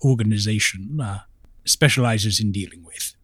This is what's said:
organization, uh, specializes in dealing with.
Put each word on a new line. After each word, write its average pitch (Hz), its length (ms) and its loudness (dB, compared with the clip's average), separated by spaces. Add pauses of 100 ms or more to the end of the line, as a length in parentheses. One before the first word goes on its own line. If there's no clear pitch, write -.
organization, 107 960 0
uh, 101 200 -8 (440)
specializes 113 760 2
in 107 100 0
dealing 87 340 -6
with. - 400 -12